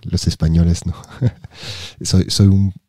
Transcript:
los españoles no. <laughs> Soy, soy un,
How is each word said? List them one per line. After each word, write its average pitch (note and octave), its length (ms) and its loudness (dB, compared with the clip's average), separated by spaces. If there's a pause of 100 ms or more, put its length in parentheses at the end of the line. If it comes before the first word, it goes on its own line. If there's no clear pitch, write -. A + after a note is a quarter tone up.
los - 200 -4
españoles E2+ 580 2
no. E2+ 80 -6 (280)
<laughs> - 800 -8
Soy, - 280 0
soy G2+ 180 4
un, G2 260 2 (160)